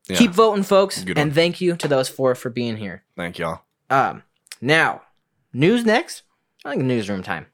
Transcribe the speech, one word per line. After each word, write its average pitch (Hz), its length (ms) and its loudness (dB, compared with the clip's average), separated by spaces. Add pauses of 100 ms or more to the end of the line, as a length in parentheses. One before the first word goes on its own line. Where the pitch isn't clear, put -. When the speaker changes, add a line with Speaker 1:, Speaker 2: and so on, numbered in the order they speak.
Speaker 1:
Yeah. 95 80 -2
Speaker 2:
keep 226 160 6
voting, 208 320 4
folks. 190 400 2
Speaker 1:
Good 175 140 -2
Speaker 2:
And 151 120 0
Speaker 1:
one. 139 40 -4
Speaker 2:
thank 170 260 2
you 175 160 0
to 160 100 -4
those 131 220 0
four 131 260 0
for 127 140 -8
being 117 300 -6
here. 98 240 -12 (120)
Speaker 1:
Thank 87 240 -8
y'all. 82 220 -6 (300)
Speaker 2:
Um, 110 320 0 (380)
now, 143 420 0 (520)
news 214 320 2
next. 233 360 -2 (440)
I - 60 -8
think 196 100 -2
newsroom 104 400 -2
time. 85 320 -8